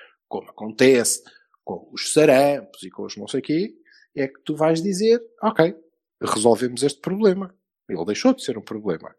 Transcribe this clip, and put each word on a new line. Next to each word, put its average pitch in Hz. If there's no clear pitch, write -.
como -
acontece 117
com -
os -
sarampos 143
e 92
com 101
os 101
não 104
sei 135
quê, 170
é 135
que -
tu 156
vais 160
dizer, 208
"Ok, 208
resolvemos 117
este 139
problema." 190
Ele 85
deixou 165
de -
ser 117
um 104
problema. 104